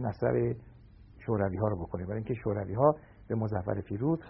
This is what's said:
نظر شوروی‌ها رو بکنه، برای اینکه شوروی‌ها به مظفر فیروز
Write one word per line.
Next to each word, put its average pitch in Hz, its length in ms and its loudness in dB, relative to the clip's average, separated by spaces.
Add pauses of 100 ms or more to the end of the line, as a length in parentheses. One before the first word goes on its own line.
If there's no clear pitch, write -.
نظر 120 520 2 (640)
شوروی‌ها 101 500 0
رو 104 100 2
بکنه، 87 280 -6
برای 104 120 -4
اینکه 113 160 -4
شوروی‌ها 110 600 2 (320)
به 113 80 0
مظفر 104 460 0
فیروز 135 380 0 (100)